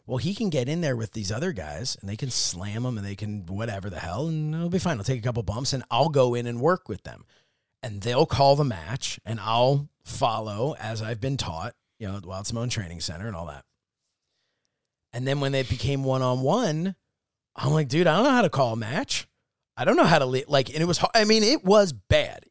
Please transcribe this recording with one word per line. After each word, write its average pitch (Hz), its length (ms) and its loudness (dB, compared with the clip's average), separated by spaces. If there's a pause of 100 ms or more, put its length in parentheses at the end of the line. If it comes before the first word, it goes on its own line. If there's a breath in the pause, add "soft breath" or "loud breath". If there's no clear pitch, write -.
well, 127 120 -4
he 180 180 -2
can 208 140 -2
get 131 180 0
in 165 140 -2
there 139 140 0
with 113 180 -6
these 104 180 -6
other 151 220 -2
guys 76 460 -8
and 98 100 -8
they 107 80 -6
can 135 120 -6
slam 104 560 -4
him 123 120 -4
and 101 80 -8
they 101 100 -6
can 104 300 -8
whatever 101 440 -6
the 82 100 -10
hell, 90 280 -4
and 156 260 -2
it'll 170 160 -4
be 185 100 0
fine. 160 180 -2
I'll 101 60 -6
take 131 160 -2
a 104 40 -10
couple 110 200 -2
bumps 113 300 -2
and 127 160 -4
I'll 123 200 4
go 127 260 4
in 120 100 -2
and 120 140 -4
work 165 300 0
with 95 140 -8
them. 52 220 -16 (560)
And 104 200 -6
they'll 123 260 4
call 139 280 6
the 151 80 2
match 104 600 -4
and 110 140 -4
I'll 123 500 2 (140)
follow 113 760 -2
as 113 220 -8
I've 110 200 -6
been 135 160 -2
taught, 90 360 -8 (260)
you 107 80 -8
know, 98 100 -8
at 92 80 -14
Wild 95 220 -10
Samoan 117 220 -4
Training 85 300 -6
Center 85 280 -8
and 107 80 -8
all 82 120 -10
that. 71 180 -14 (1500)
And 127 140 -4
then 143 120 0
when 139 120 0
they 135 120 0
became 135 400 -2
one-on-one, 139 920 0 (600)
I'm 135 160 0
like, 156 160 4
"Dude, 165 200 2
I 156 80 4
don't 202 80 4
know 285 80 4
how 247 100 6
to 180 80 4
call 123 240 2
a 113 40 -2
match. 123 500 -4 (500)
I 123 80 -4
don't 208 100 6
know 320 100 6
how 165 120 6
to, 139 80 4
li-, 127 220 0
like," 139 220 4
and 151 120 -4
it 170 40 2
was, 175 120 2
ho-, - 160 2
I 220 100 6
mean, 214 200 6
it 233 200 2
was 196 300 6
bad. 127 580 0